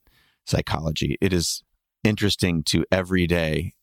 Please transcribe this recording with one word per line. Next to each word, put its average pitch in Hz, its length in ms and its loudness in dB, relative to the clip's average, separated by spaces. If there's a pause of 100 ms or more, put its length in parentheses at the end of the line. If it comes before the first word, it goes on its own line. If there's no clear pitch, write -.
(460)
psychology. 76 720 -2
It 92 140 2
is - 300 -2 (420)
interesting 95 600 2
to 82 240 2
every 92 380 2
day 80 560 0